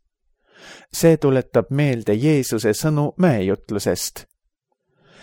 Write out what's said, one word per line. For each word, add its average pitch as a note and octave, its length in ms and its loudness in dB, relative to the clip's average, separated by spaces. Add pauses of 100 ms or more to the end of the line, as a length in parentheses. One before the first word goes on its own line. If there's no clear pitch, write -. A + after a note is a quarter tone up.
(960)
See E3 220 4
tuletab C3 580 0
meelde B2+ 400 0
Jeesuse A#2 640 0
sõnu D3 400 -2
mäejutlusest. G2+ 1120 -2 (960)